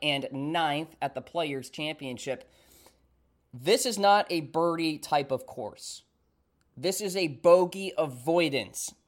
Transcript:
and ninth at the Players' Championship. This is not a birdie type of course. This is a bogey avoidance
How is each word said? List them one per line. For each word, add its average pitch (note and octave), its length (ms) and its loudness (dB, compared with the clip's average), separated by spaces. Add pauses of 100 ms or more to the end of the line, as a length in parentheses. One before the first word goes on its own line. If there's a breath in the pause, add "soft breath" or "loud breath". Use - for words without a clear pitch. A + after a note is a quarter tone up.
and C#3 300 -2
ninth D3+ 680 -2
at C3+ 140 -4
the C3 60 -8
Players' C#3+ 480 -4
Championship. C#3+ 800 -8 (1040 soft breath)
This C#3 320 0
is A3+ 120 -4
not G3+ 320 6
a E3+ 120 -2
birdie E3 560 0
type D3 340 0
of B2+ 140 -4
course. - 580 -12 (720)
This F#3 260 -2
is F#3+ 140 -4
a F#3 140 0
bogey F3+ 680 4
avoidance C#3 960 -2 (140)